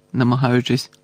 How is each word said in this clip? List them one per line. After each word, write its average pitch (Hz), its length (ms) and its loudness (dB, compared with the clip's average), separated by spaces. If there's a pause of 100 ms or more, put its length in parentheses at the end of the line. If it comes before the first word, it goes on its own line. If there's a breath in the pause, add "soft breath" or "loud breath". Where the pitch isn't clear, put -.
(140)
намагаючись 123 800 0 (120)